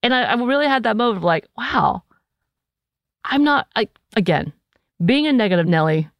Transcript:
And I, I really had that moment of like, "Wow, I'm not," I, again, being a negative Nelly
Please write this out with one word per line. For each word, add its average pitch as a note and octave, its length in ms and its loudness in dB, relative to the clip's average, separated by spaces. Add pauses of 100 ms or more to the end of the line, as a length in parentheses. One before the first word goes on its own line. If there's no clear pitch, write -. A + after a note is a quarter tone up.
And B3 120 0
I, B3 80 0
I - 120 0
really C4+ 340 0
had C4 160 0
that A3 120 0
moment A3+ 220 -2
of E3+ 60 -8
like, E3+ 220 0 (120)
"Wow, G3 460 -2 (1200)
I'm C4+ 180 0
not," D4 240 0 (100)
I, A3 120 -2 (280)
again, E3+ 360 0 (520)
being C4+ 220 2
a D4+ 60 2
negative F#3 340 2
Nelly D#3+ 420 2 (100)